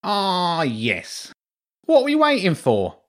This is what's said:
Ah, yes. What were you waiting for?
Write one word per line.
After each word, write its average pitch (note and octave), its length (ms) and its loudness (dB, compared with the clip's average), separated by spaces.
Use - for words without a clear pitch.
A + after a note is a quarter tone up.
Ah, F3+ 600 -2
yes. A2 680 -4
What D#4+ 160 6
were C4+ 80 -2
you D4 80 2
waiting C4+ 360 2
for? G2+ 420 0